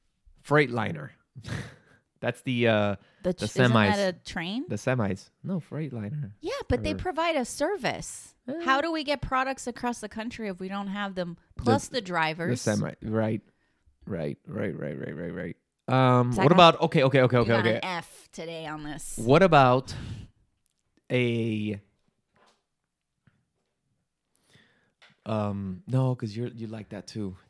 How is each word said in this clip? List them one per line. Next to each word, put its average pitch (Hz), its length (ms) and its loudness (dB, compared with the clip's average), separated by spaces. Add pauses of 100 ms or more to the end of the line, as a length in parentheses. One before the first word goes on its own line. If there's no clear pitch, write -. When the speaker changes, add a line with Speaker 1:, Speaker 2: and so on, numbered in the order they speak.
(460)
Speaker 1:
Freightliner. 127 640 0 (340)
<laughs> - 60 -12 (680)
That's 120 200 -4
the, 120 280 2
uh, 104 280 2 (260)
Speaker 2:
The 180 120 0
Speaker 1:
the - 0 -
Speaker 2:
ch-, - 80 -6
isn't 123 320 4
that 104 240 6
Speaker 1:
semis. 196 100 2
Speaker 2:
a 180 40 -2 (120)
train? 202 440 -8
Speaker 1:
The 104 80 -6
semis. 104 520 -2 (140)
No, 165 180 -6
Freightliner. 127 680 -8 (100)
Speaker 2:
Yeah, 349 120 -6 (180)
but - 120 0
they 311 120 -2
Speaker 1:
Or - 20 -6
Speaker 2:
provide 330 400 -2
a 254 80 0
service. 262 880 -6 (140)
Speaker 1:
Eh. 320 160 -6
Speaker 2:
How 269 160 2
do 330 100 -2
we 320 140 -4
get 285 160 -4
products 262 460 -4
across 240 340 -6
the 214 80 -10
country 220 400 -8
if 180 100 -8
we 185 100 -8
don't 196 180 -6
have 196 300 -6
them? 175 200 -6 (200)
Speaker 1:
The - 80 -12
Speaker 2:
Plus 262 240 2
the - 80 -6
Speaker 1:
the 247 40 0
Speaker 2:
drivers. 165 640 -2
Speaker 1:
semi. 104 300 0 (100)
Right. 110 400 0 (640)
Right, 78 400 -6
right, 104 320 -6
right, 73 200 -8
right, 80 160 -10
right, 87 200 -10
right. 87 220 -10 (300)
Um, 127 460 4
Speaker 2:
So 151 80 -2
I 190 40 2
Speaker 1:
what - 40 8
Speaker 2:
got, 175 60 8 (220)
Speaker 1:
about, - 80 -4
okay, 160 180 4
okay, 135 180 6
okay, 123 160 6
Speaker 2:
you 123 60 6
Speaker 1:
okay, 107 60 0
Speaker 2:
got 117 120 4
Speaker 1:
okay. 110 140 2
Speaker 2:
an 113 100 -4
F - 480 -10
today 165 340 -12
on 151 180 -10
this. - 340 -10
Speaker 1:
What 131 240 6
about 135 520 6 (1160)
a, 113 680 0 (3500)
um, 101 600 -4
no, 127 280 2
'cause 110 220 -8
you're, 120 120 -4
you 113 180 -12
like 107 240 -12
that 98 160 -12
too. 98 300 -8 (140)